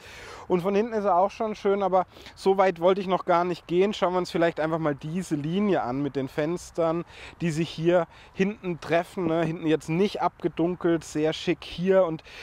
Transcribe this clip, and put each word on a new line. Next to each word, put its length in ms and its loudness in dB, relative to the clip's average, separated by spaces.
Und 140 2
von 120 0
hinten 200 0
ist 120 -2
er 120 4
auch 140 2
schon 240 -4
schön, 280 0
aber 220 2
so 220 2
weit 220 4
wollte 220 4
ich 60 -8
noch 180 0
gar 180 4
nicht 240 -6
gehen. 260 2
Schauen 200 0
wir 60 0
uns 120 -4
vielleicht 300 0
einfach 180 -2
mal 160 0
diese 400 -6
Linie 460 0
an 200 -4
mit 140 -4
den 140 -4
Fenstern, 760 -2
die 100 0
sich 180 -2
hier 380 2
hinten 460 -2
treffen, 480 -2
ne? 160 0
Hinten 240 -4
jetzt 220 0
nicht 320 0
abgedunkelt, 840 0
sehr 220 -2
schick 280 -2
hier. 420 2
Und 180 -4